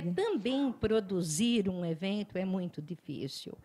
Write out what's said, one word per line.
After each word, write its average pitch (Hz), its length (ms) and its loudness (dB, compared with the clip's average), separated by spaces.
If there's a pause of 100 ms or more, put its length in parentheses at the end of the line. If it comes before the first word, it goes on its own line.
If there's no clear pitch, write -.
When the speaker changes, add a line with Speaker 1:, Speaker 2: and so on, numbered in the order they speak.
Speaker 1:
legal. 175 140 0
Speaker 2:
também 269 580 2
produzir 202 960 2
um 180 160 -2
evento 190 520 -2
é 185 100 0
muito 185 340 -2
difícil. - 720 -8 (120)